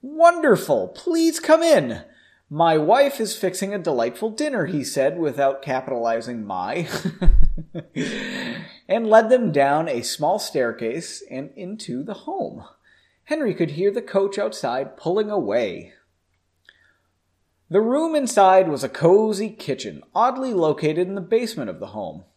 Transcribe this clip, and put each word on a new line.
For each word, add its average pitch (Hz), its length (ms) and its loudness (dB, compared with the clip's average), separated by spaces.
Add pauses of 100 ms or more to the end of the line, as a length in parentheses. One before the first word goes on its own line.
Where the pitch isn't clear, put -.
"Wonderful! 294 880 2
Please 330 520 0
come 320 220 4
in. 160 420 2 (440)
My 160 300 2
wife 254 420 2
is 220 160 -4
fixing 190 380 -4
a 202 40 -4
delightful 151 520 -2
dinner," 233 360 -4
he 147 180 -4
said, 139 340 -2
without 139 440 -2
capitalizing 117 840 -4
my, 101 420 -6 (1040)
<laughs> - 0 - (960)
and 226 220 0
led 220 180 8
them 233 220 4
down 143 380 2
a 120 140 -4
small 156 360 -2
staircase 120 880 -4
and 135 280 -12
into 180 480 -10
the 208 100 -10
home. - 500 -10 (600)
Henry 285 280 -2
could 156 200 -2
hear 185 180 0
the 226 120 -6
coach 196 360 -2
outside 139 580 -6
pulling 208 320 -2
away. 160 640 -4 (1800)
The 180 120 2
room 294 340 0
inside 190 540 6
was 139 160 -4
a 127 40 -2
cozy 202 640 2
kitchen, 101 540 -10 (100)
oddly 254 400 0
located 156 540 0
in 196 80 -8
the 202 40 -8
basement 220 480 -4
of 90 120 -10
the 95 80 -12
home. 95 340 -12 (140)